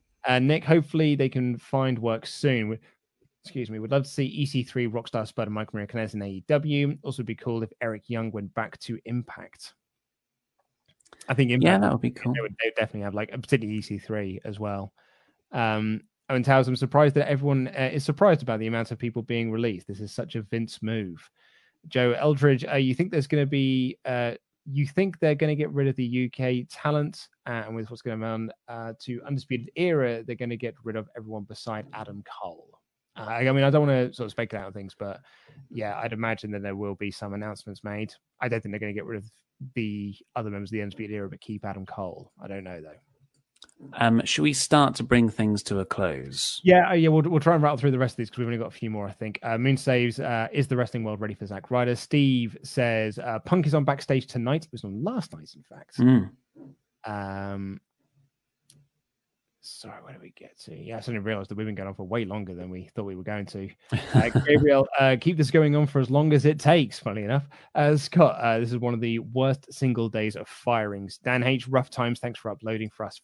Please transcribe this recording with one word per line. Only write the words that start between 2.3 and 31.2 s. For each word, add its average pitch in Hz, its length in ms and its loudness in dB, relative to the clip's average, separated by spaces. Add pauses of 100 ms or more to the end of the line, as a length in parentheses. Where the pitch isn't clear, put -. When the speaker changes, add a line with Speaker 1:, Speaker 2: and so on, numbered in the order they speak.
Speaker 1:
We, 110 80 -6 (640)
excuse 120 260 -8
me, 110 100 -10
would 113 120 -8
love 139 120 2
to 139 60 -14
see 139 160 -2
E 143 200 -4
C 135 180 -2
three, 123 240 -2
Rockstar 113 400 -4
Spud, 110 200 -4
and 104 60 -6
Mike 107 200 -6
Martinez 107 400 -6
in 104 80 -6
A 101 60 -6
E 95 200 -10
W. 147 560 2
Also 135 160 -8
would 113 80 -8
be 113 80 -6
cool 113 260 -4
if 110 200 -6
Eric 110 260 -6
Young 113 240 -4
went 101 220 -8
back - 260 -6
to 117 240 -10
Impact. - 720 -10 (1500)
I 135 60 0
think 123 180 4
Impact 127 140 4
Speaker 2:
Yeah, 185 120 8
that 202 140 4
would 120 100 0
be 120 100 0
cool. 123 220 -4
Speaker 1:
they 117 80 -4
would, 107 200 -6
they 113 80 0
would - 60 -8
definitely 110 260 -2
have, 101 120 -6
like, 107 180 -4
particularly 110 480 0
E - 20 -4
C 104 160 -8
three 98 480 -6
as 104 140 -10
well. 101 340 -6 (580)
Um, 110 500 0 (280)
Owen 127 120 2
Towers, 131 280 6
"I'm 127 60 0
surprised 143 400 4
that 143 140 2
everyone, 135 380 2 (100)
uh, 131 160 0
is 139 100 -2
surprised 165 380 4
about 117 180 -2
the 110 80 -4
amount 117 240 -2
of 113 60 -8
people 117 240 -4
being 117 300 -2
released. 110 360 -4
This 101 120 -10
is 104 140 -12
such - 220 -8
a 113 60 -6
Vince 113 400 -6
move." 104 480 -6 (600)
Joe 123 240 4
Eldridge, 139 520 4
uh, 143 120 -2
"You 131 180 2
think 175 160 -2
there's 143 160 0
gonna 147 180 2
be, 135 600 0
uh, 120 300 -4 (300)
you 139 220 -2
think 190 320 -2
they're 151 160 4
gonna 151 180 2
get 151 180 -2
rid 139 160 2
of 131 100 0
the 127 80 0
U 123 240 0
K 127 400 -2
talent, 151 580 -4 (180)
uh, 117 220 -6
and 113 80 -8
with 110 160 -8
what's 117 100 -16
going 110 220 -6
on, 113 280 -4 (180)
uh, 113 320 -12
to 120 260 -10
Undisputed 135 480 -6
Era, 139 480 0
they're 120 120 -8
gonna 120 200 -6
get 113 280 -6
rid 110 120 -6
of 107 220 -8
everyone 110 260 -10